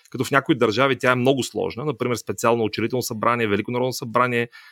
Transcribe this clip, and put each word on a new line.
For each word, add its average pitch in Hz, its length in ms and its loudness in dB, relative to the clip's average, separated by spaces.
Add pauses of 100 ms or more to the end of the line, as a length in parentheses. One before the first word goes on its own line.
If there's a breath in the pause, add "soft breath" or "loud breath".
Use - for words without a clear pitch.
като 123 140 -4
в - 80 -4
някои 139 240 2
държави 120 420 2
тя 127 140 2
е 127 40 2
много 127 280 2
сложна, 98 420 -6
например 123 300 -2
специално 117 480 0
учредително 110 380 -2
събрание, 117 460 0
Велико 101 240 0
народно 123 220 -2
събрание, 120 540 0 (240 loud breath)